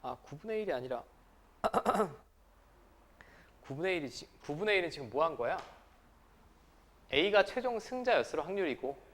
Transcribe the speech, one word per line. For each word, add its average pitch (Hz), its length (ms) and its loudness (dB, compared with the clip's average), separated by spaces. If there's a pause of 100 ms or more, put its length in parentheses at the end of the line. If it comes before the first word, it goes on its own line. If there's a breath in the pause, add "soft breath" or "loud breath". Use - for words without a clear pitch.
아, 127 200 -6
구분의 214 400 -4
일이 190 100 0
아니라 127 300 -2 (600)
<clears throat> - 2000 -4
구분의 175 360 -2
일이 139 120 -4
지-, - 180 -14 (140)
구분의 190 360 2
일은 175 120 0
지금 131 200 -10
뭐 139 140 4
한 160 120 0
거야? 123 220 0 (1500)
A가 190 320 6
최종 240 340 -2
승자였을 208 680 0
확률이고 160 520 -2 (160)